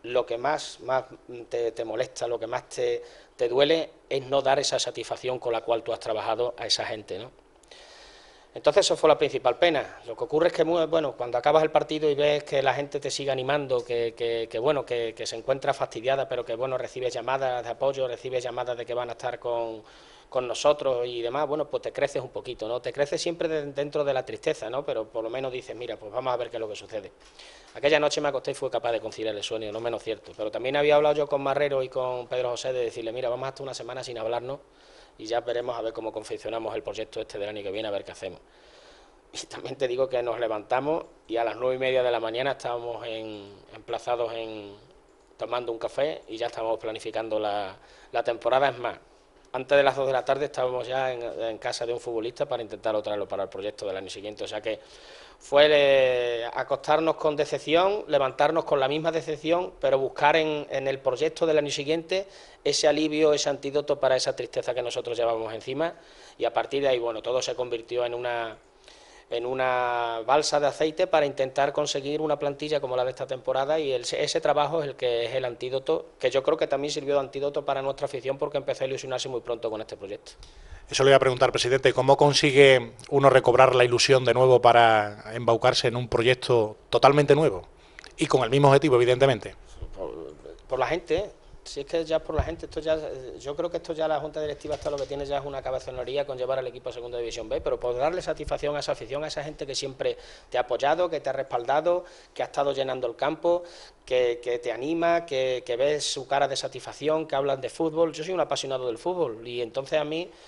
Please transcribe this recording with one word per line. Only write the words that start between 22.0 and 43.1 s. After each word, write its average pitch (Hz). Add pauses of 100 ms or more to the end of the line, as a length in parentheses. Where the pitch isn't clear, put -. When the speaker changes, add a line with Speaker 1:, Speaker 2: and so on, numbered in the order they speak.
Speaker 1:
un 127
poquito, 110
¿no? 120
Te 123
creces 143
siempre 170
de, 151
dentro 147
de 139
la 127
tristeza, -
¿no? 139
Pero 117
por 113
lo 113
menos 131
dices, 120
"Mira, 117
pues 107
vamos 127
a 120
ver 120
qué 117
es 113
lo 110
que 101
sucede". 98 (600)
Aquella 147
noche 147
me 147
acosté 135
y -
fui 131
capaz 120
de 110
conciliar 110
el 101
sueño, 110
no 107
menos 117
cierto. 107
Pero 107
también 123
había 147
hablado 147
yo 147
con 143
Marrero 139
y 127
con 127
Pedro 123
José 131
de 123
decirle, 113
"Mira, 127
vamos 127
hasta 135
una 131
semana 123
sin 123
hablarnos 120 (580)
y 110
ya 117
veremos 120
a 117
ver 113
cómo 110
confeccionamos 110
el 110
proyecto 110
este 110
del 101
año 104
que 98
viene, 107
a -
ver 98
qué 90
hacemos". 90 (920)
Y -
también -
te 131
digo 127
que 123
nos 117
levantamos 123 (200)
y 110
a 117
las 107
nueve 127
y -
media 131
de 123
la 117
mañana 120
estábamos 120
en, 110 (240)